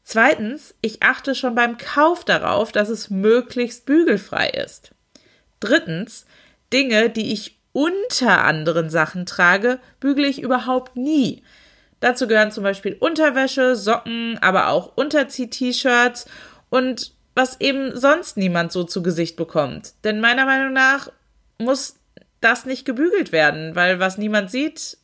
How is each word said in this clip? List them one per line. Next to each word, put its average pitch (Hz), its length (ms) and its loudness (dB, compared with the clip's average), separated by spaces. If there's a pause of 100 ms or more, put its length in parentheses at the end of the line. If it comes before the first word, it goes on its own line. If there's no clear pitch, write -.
Zweitens, 240 800 2
ich 220 220 -4
achte 262 320 0
schon 254 180 -4
beim 233 240 0
Kauf 339 480 0
darauf, 196 460 0
dass 208 180 0
es 214 220 -8
möglichst 233 720 0
bügelfrei 277 640 2
ist. - 460 -10 (680)
Drittens, 202 640 -2 (480)
Dinge, 240 360 2
die 226 220 -4
ich - 260 -8 (140)
unter 320 720 2
anderen 156 460 0
Sachen 165 360 -2
trage, 196 540 2 (220)
bügele 277 260 0
ich 269 140 -4
überhaupt 254 560 -2
nie. 269 460 0 (580)
Dazu 247 260 0
gehören 214 240 2
zum 214 120 -8
Beispiel 196 360 -4
Unterwäsche, 269 800 2
Socken, 226 640 -4
aber 180 280 2
auch 165 280 -2
Unterzieh-T-Shirts 247 1300 0 (440)
und 254 440 -2 (220)
was 254 260 0
eben 269 340 -2
sonst 277 400 0
niemand 175 380 -2
so 180 100 -2
zu 175 200 -6
Gesicht 165 340 -2
bekommt. 147 560 -4 (100)
Denn 208 160 -4
meiner 233 260 2
Meinung 269 280 0
nach 269 380 2 (480)
muss 262 360 -2 (460)
das 240 240 2
nicht 262 200 -8
gebügelt 294 460 0
werden, 156 440 0
weil 180 240 2
was 185 180 -2
niemand 208 340 -2
sieht 294 520 -6